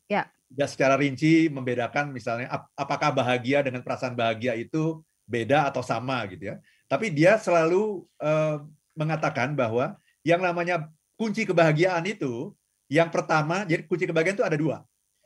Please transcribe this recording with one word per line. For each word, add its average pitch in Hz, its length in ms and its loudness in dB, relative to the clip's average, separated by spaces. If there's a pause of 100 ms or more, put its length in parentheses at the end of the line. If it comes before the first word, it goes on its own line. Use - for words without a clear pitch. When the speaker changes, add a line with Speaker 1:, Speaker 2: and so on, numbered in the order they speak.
Speaker 1:
ya. 196 160 0
Speaker 2:
tidak - 480 -6
secara 135 240 4
rinci 151 560 2
membedakan 127 580 -4
misalnya 123 380 -6
ap-, - 240 -10
apakah 143 400 -2
bahagia 127 480 2
dengan 127 240 -4
perasaan 123 320 -6
bahagia 113 400 0
itu 160 480 -4 (240)
beda 120 400 2
atau 127 160 -4
sama 123 480 -4
gitu 95 180 -12
ya. - 60 -10 (320)
Tapi 208 240 -2
dia 165 240 6
selalu, 180 720 2 (160)
eh, 156 320 0 (420)
mengatakan 151 560 -2
bahwa 127 400 0 (300)
yang 170 160 4
namanya 175 480 -2 (260)
kunci 220 300 -4
kebahagiaan 170 640 4
itu, 156 480 -6 (320)
yang 165 240 2
pertama, 165 560 0
jadi 160 160 -2
kunci 180 240 -2
kebahagiaan 185 320 0
itu 214 80 0
ada 156 80 -2
dua. 143 260 -2 (440)